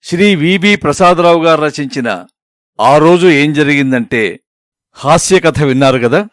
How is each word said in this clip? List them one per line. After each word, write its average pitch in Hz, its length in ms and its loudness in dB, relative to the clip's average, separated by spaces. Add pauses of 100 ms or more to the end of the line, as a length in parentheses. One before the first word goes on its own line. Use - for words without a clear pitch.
శ్రీ 196 320 0
విబి 185 420 0
ప్రసాదరావు 170 680 0
గారు 160 160 2
రచించిన 131 640 -6 (540)
ఆ 131 180 4
రోజు 170 280 2
ఏం 151 260 2
జరిగిందంటే 131 880 -2 (540)
హాస్య 165 460 0
కథ 156 220 -2
విన్నారు 135 360 0
కదా. 135 340 -2